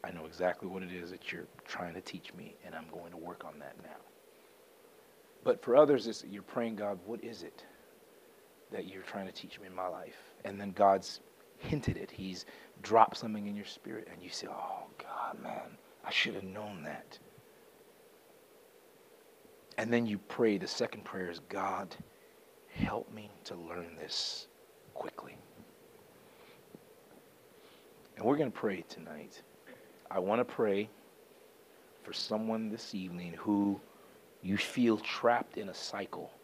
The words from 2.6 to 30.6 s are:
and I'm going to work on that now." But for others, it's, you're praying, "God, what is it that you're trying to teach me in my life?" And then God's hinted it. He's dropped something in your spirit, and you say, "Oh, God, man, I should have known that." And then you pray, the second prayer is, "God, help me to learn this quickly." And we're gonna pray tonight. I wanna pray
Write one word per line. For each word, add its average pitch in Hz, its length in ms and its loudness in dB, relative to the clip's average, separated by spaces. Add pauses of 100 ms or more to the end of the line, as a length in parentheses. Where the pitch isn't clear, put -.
and 85 100 -12
I'm 80 180 -10
going 85 180 -12
to 85 60 -14
work 85 280 -10
on 76 140 -12
that 69 240 -12
now." - 160 -16 (1400)
But - 200 4
for 123 140 6
others, 139 300 8
it's, 110 180 -4
you're 98 180 -10
praying, 117 340 -2
"God, 101 280 -2
what 110 200 -8
is 117 180 -10
it - 220 -14 (1040)
that 98 160 -6
you're 95 160 -10
trying 98 240 -6
to 92 60 -10
teach - 280 -14
me 101 60 -16
in 92 80 -14
my 92 140 -4
life?" - 460 -10 (100)
And 101 160 -6
then 101 120 -6
God's 98 480 8 (380)
hinted - 380 0
it. - 140 -8
He's 95 360 -8 (360)
dropped 110 340 8
something 107 300 -4
in 101 100 -4
your 104 80 -8
spirit, - 460 -10
and 87 120 -12
you 90 80 -10
say, - 180 -6
"Oh, - 380 -4 (120)
God, - 420 -4
man, - 360 -8 (280)
I - 60 -4
should - 240 2
have 95 100 -6
known 98 400 -8
that." - 340 -10 (2500)
And 113 140 2
then 120 140 6
you 104 120 0
pray, 107 400 4
the 90 100 -4
second 110 360 -4
prayer 92 240 -4
is, 85 200 -8
"God, 92 460 -2 (720)
help - 420 -2
me 104 200 -12 (140)
to - 120 -10
learn 85 400 -10
this - 500 -4 (480)
quickly." - 420 -8 (2750)
And 110 80 -8
we're 131 120 6
gonna 147 140 2
pray 98 320 -2
tonight. - 600 -14 (680)
I 98 100 2
wanna 107 240 4
pray 107 440 4 (1160)